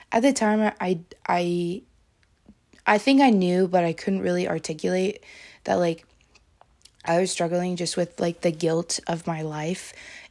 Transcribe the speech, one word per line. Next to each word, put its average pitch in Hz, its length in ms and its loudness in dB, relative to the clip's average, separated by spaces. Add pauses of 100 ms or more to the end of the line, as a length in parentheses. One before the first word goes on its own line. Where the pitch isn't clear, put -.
(100)
at 226 120 2
the 277 100 6
time, 214 480 2
I, 185 200 -2 (260)
I, 175 560 -2 (1040)
I 214 120 4
think 269 220 4
I 269 100 8
knew, 185 380 4
but 180 160 2
I 165 80 0
couldn't 190 280 -4
really 180 280 -2
articulate 180 760 -4 (420)
that, 196 120 0
like, 170 280 -2 (1000)
I 170 160 2
was 185 100 0
struggling 175 460 -2
just 170 200 -4
with, 175 240 -4
like, 175 220 -2
the 175 100 2
guilt 160 540 -2
of 165 200 -4
my 160 160 -4
life. 156 500 -8 (380)